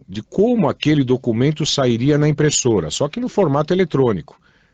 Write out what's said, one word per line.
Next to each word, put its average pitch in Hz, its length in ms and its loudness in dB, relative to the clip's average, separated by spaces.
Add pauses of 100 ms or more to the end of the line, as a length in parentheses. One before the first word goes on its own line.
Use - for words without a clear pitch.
de 104 140 -10
como 214 460 0
aquele 143 340 0
documento 127 640 0
sairia 127 500 0
na 147 120 2
impressora, 131 640 0
só 147 180 -4
que 190 100 -12
no 247 100 -4
formato 151 460 0
eletrônico, 135 680 -2 (340)